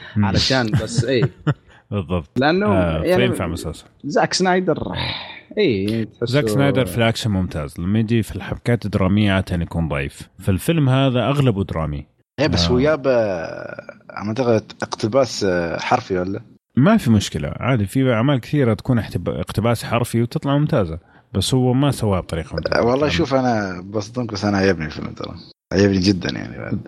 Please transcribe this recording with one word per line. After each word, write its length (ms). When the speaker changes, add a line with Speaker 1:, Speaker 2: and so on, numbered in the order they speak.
Speaker 1:
مم. 100
Speaker 2:
علشان 460
بس." 340
إيه. 240
Speaker 1:
<laughs> 160
بالضبط. 380
Speaker 2:
لأنه 260
Speaker 1:
آه، 380
Speaker 2:
يعني 240
Speaker 1:
فينفع 200
مسلسل. 380
Speaker 2:
زاك 300
سنايدر، 600
إيه، 460
تحسه 220
Speaker 1:
زاك 220
سنايدر 380
في 120
الأكشن 340
ممتاز. 480
لما 200
يجي 240
في 120
الحبكات 500
الدرامية 460
عادة 240
يكون 320
ضعيف. 420
فالفيلم 500
هذا 300
أغلبه 440
درامي. 420
Speaker 3:
إيه، 80
بس 180
Speaker 1:
آه. 40
Speaker 3:
هو 100
ياب، 280
آه، 680
أعتقد 540
اقتباس، 640
آه، 360
حرفي 380
ولا؟ 240
Speaker 1:
ما 220
في 140
مشكلة، 440
عادي. 300
في 280
أعمال 260
كثيرة 340
تكون 260
احتب-، 300
اقتباس 540
حرفي 380
وتطلع 360
ممتازة، 420
بس 200
هو 200
ما 180
سواها 280
بطريقة 360
ممتازة. 240
Speaker 3:
آه، 60
والله 120
Speaker 1:
تمام. 120
Speaker 3:
شوف، 240
أنا 480
بصدمك، 520
بس 120
أنا 120
عجبني 280
الفيلم 280
ترى، 220
عجبني 260
جدًا، 320
يعني، 260
بعد. 300